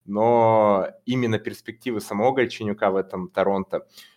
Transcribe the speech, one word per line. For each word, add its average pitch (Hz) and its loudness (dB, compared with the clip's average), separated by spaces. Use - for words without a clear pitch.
но 107 4
именно 120 -2
перспективы 113 -8
самого 110 0
Гольченюка 107 -2
в 95 -4
этом 92 -6
Торонто, 95 -2